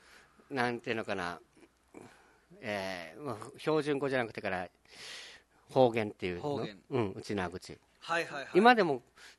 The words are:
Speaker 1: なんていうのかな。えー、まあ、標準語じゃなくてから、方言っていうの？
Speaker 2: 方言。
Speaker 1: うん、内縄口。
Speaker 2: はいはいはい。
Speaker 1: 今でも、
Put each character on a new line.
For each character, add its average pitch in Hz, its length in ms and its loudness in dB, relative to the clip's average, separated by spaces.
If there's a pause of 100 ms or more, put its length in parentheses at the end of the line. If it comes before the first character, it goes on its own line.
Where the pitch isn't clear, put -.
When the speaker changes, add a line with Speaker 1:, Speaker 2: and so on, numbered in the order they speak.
(500)
Speaker 1:
な 123 200 0
ん 120 100 -4
て 127 100 -6
い 117 40 0
う - 20 -2
の 110 80 -2
か 104 100 -4
な。 87 260 -4 (1200)
え 95 560 -6
ー、 151 40 -14
ま 139 100 -6
あ、 107 40 -8 (220)
標 156 240 0
準 139 160 0
語 139 100 -2
じ 131 80 0
ゃ - 20 2
な 120 80 0
く 104 60 -10
て - 80 -12
か 104 100 -4
ら、 90 180 -2 (1040)
方 127 200 8
言 110 180 0
っ - 40 -6
て - 140 -6
い 90 60 0
う 87 40 -4
の？ 87 60 -8
Speaker 2:
方 143 180 -4
言。 104 180 -8 (120)
Speaker 1:
う 139 80 0
ん、 104 180 0
内 - 180 -6
縄 92 160 -2
口。 85 280 -12 (220)
Speaker 2:
は 170 200 -2
い 165 40 -2
は 147 140 -10
い - 40 -6
は - 0 -
い。 131 120 -12
Speaker 1:
今 226 200 10
で 220 80 6
も、 143 200 2 (360)